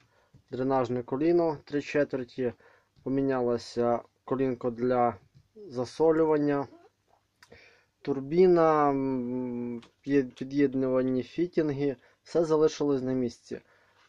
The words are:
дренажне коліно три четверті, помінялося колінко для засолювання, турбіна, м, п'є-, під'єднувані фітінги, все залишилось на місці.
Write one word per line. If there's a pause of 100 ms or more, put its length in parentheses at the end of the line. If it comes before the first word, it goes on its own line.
(500)
дренажне
коліно
три
четверті, (500)
помінялося (240)
колінко
для (420)
засолювання, (1300)
турбіна,
м, (200)
п'є-,
під'єднувані
фітінги, (260)
все
залишилось
на
місці. (480)